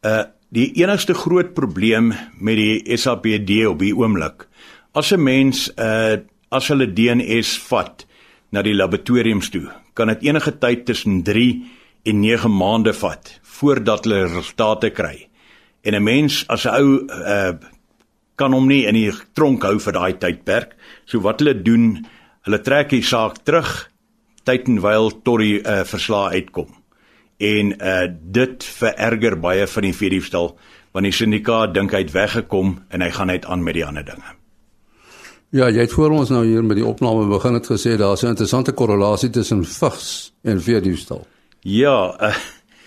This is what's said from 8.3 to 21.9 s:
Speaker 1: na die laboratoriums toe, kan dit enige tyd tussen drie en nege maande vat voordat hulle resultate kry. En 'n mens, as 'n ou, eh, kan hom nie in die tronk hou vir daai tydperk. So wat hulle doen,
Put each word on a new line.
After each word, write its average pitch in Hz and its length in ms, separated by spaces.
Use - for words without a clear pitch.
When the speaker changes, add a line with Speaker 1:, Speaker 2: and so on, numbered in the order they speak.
Speaker 1:
na 104 100
die 104 120
laboratoriums 104 760
toe, 80 220
kan 113 140
dit 110 160
enige 147 340
tyd 120 280
tussen 98 380
drie 110 420
en 107 160
nege 113 300
maande 104 440
vat - 480
voordat 117 600
hulle 101 240
resultate 107 640
kry. 80 380
En 104 120
'n 101 80
mens, 139 440
as 117 180
'n 123 40
ou, 139 380
eh, 95 460
kan 135 180
hom 131 140
nie 135 180
in 107 100
die 107 160
tronk 143 300
hou 101 160
vir 101 140
daai 92 240
tydperk. 95 580
So 117 140
wat 104 200
hulle 139 220
doen, 113 440